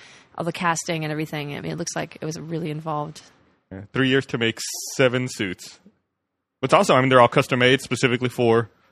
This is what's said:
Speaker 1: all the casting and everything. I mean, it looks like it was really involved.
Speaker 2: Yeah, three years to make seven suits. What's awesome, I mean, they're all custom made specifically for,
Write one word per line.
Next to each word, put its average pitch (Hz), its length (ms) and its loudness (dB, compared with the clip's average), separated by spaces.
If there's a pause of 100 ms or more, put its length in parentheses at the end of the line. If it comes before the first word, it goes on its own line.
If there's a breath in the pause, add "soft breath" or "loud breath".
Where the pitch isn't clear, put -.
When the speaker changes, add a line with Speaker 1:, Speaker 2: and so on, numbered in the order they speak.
(380 soft breath)
Speaker 1:
all 165 60 -4
the 170 80 -4
casting 165 520 -2
and 151 80 -4
everything. 151 440 -6
I - 40 -10
mean, 160 120 -6
it 160 60 -8
looks 165 180 -6
like 156 240 -8
it - 40 -12
was 160 140 -6
really 160 320 -6
involved. 156 520 -6 (500)
Speaker 2:
Yeah, 98 100 -12 (100)
three 131 160 0
years 131 180 2
to 127 120 -6
make 113 220 0 (360)
seven 127 320 4
suits. - 520 -6 (800)
What's 131 140 2
awesome, 185 220 6
I 127 40 6
mean, 131 80 2
they're 131 120 6
all 120 80 6
custom 135 300 0
made 127 220 4
specifically 123 480 -2
for, 117 420 2 (220)